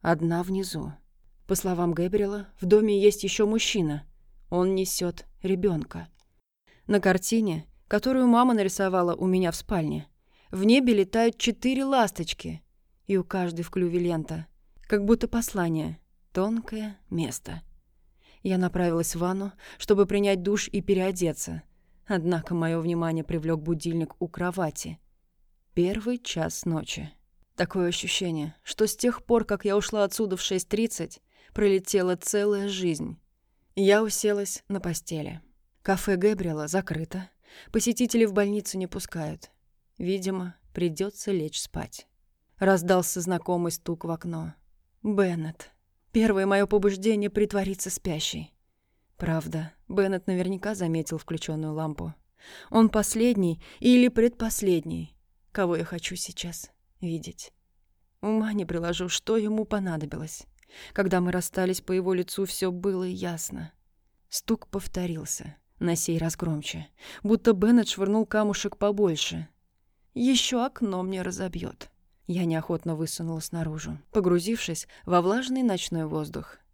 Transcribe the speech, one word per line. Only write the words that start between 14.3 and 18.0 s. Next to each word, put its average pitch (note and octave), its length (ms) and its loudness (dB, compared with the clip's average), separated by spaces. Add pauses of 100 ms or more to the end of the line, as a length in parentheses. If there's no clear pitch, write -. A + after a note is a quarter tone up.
Как G3+ 240 0
будто A#3 220 4
послание. E3 720 -2 (340)
Тонкое G#3+ 680 -4 (100)
место. E3 520 -6 (840)